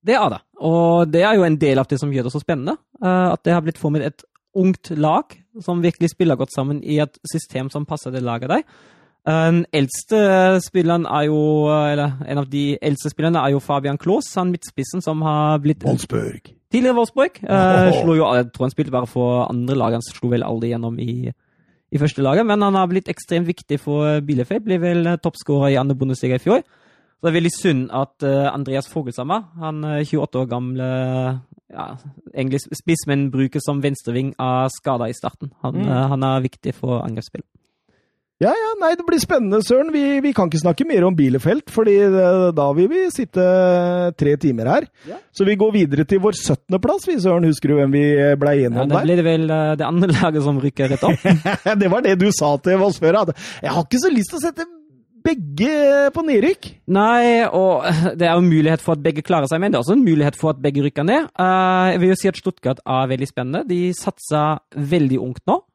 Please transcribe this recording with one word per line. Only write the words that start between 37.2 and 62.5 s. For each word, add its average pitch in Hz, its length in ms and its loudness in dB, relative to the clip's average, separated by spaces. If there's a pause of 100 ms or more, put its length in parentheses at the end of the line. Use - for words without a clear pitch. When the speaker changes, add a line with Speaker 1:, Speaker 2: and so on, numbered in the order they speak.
Speaker 2:
Ja, 214 120 2
ja, 440 140 -2 (100)
nei, 339 160 0
det 349 100 -6
blir 330 140 0
spennende, 220 480 0
Søren. 277 260 2
Vi, 285 300 0
vi 285 100 0
kan 202 160 0
ikke 151 140 -2
snakke 170 240 0
mer 196 220 2
om 185 100 0
Bielefeld, 139 460 0 (100)
fordi, 220 220 4 (100)
eh, 185 480 4
da 147 200 0
vil 180 140 4
vi 359 220 0
sitte 180 1040 0
tre 147 240 2
timer 127 320 0
her. 254 160 2 (240)
Speaker 1:
Ja. 233 80 -14 (160)
Speaker 2:
Så 196 100 0
vi 208 140 4
går 214 160 2
videre 151 320 2
til 196 160 2
vår 208 160 0
syttende - 420 -2
plass, 339 280 -2
vi, 339 100 0
Søren. 175 320 2
Husker 147 200 0
du 147 100 4
hvem 139 120 2
vi, 143 120 2 (100)
eh, 143 220 4
ble 143 160 0
enige 127 260 2
Speaker 1:
Ja, 127 60 0
Speaker 2:
om 143 60 -2
Speaker 1:
det 156 100 2
Speaker 2:
der? 151 100 -2
Speaker 1:
blir 175 60 4
det 170 100 2
vel, 160 240 0
eh, 156 260 0
det 147 120 -4
andre 175 200 2
<laughs> 147 140 2
laget 156 240 0
som 143 160 0
rykker 135 320 -2
rett - 100 -2
opp. - 140 2 (560)
Speaker 2:
<laughs> 202 80 0
Det 190 80 2
var 185 160 2
det 190 140 2
du 202 120 4
sa 147 260 0
til 185 220 2
oss 196 220 0
før, 185 240 4
at 165 80 -4 (300)
jeg 147 100 -4
har 165 100 -2
ikke 254 220 -2
så 349 80 4
lyst 220 160 0
til 349 80 -10
å 285 80 -6
sette 330 200 -6 (600)
begge 277 880 2
på 339 80 -4
nedrykk. 294 440 0 (260)
Speaker 1:
Nei, 233 480 4 (100)
og 180 320 2 (320)
det 170 120 0
er 165 100 2
jo 175 60 4
en 175 80 6
mulighet 156 320 4
for 165 120 0
at 147 80 -10
begge 151 220 -2
klarer 151 240 0
seg, 160 100 -2
men 202 140 0
det 123 60 0
er 120 40 -4
også 185 140 2
en 262 80 4
mulighet 147 340 2
for 156 140 0
at 131 80 -8
begge 143 240 0
rykker 143 180 -2
ned. 254 300 2
Eh, 185 580 2
jeg 180 80 0
vil 185 140 4
jo 185 80 -2
si 190 80 2
at - 100 -6
Stuttgart 131 460 -4